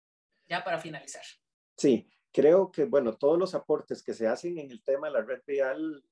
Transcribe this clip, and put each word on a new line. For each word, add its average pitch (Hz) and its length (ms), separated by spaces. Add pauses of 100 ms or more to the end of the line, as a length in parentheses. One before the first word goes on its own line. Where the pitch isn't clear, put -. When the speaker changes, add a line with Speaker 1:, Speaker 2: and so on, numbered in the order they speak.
(480)
Speaker 1:
Ya 170 160
para 170 160
finalizar. 160 440 (520)
Speaker 2:
Sí, 131 320 (240)
creo 180 400
que, 151 140
bueno, 120 320
todos 147 200
los 180 160
aportes 139 480
que 113 120
se 113 140
hacen 170 320
en 139 120
el 113 100
tema 139 260
de 147 60
la 113 100
red 123 220
vial, 143 560 (100)